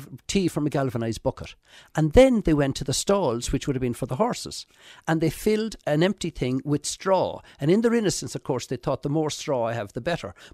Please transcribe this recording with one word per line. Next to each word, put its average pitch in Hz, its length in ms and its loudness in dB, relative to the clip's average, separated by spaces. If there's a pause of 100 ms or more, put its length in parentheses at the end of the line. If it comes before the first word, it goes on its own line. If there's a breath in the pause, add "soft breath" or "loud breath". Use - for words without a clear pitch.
(260)
tea 190 220 2
from 151 180 -2
a 143 60 0
galvanised 117 500 -2
bucket. - 320 -4 (420 soft breath)
And 156 180 2
then 254 280 8
they 160 140 2
went 139 220 2
to - 60 -6
the 131 100 -2
stalls, 143 580 0
which - 160 -2
would 139 80 0
have 127 60 -6
been 123 120 -2
for 123 140 -6
the - 80 -6
horses, 208 500 -4 (420 loud breath)
and 160 140 0
they 160 80 2
filled 214 460 -2 (100)
an 151 160 2
empty 185 300 0
thing 131 340 -2
with 143 220 -2
straw. 175 540 -2 (180 soft breath)
And 143 100 2
in 208 120 6
their 226 120 4
innocence, 190 400 0
of 135 100 -8
course, 127 220 -4
they 131 120 -6
thought, 135 260 -4
"The 143 60 -2
more 156 200 0
straw 127 380 -2
I 113 60 -2
have, 110 200 -6
the 123 80 -10
better." 160 320 -4 (200 loud breath)